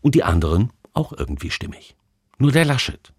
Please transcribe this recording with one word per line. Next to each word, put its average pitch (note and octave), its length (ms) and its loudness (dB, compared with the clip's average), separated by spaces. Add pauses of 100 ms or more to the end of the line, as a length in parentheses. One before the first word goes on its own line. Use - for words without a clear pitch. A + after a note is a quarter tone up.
und - 140 2
die - 80 2
anderen E2+ 500 2 (200)
auch - 200 -4
irgendwie C#2+ 380 -8
stimmig. - 440 -12 (440)
Nur C#3 120 4
der D#3+ 140 4
Laschet. - 540 -4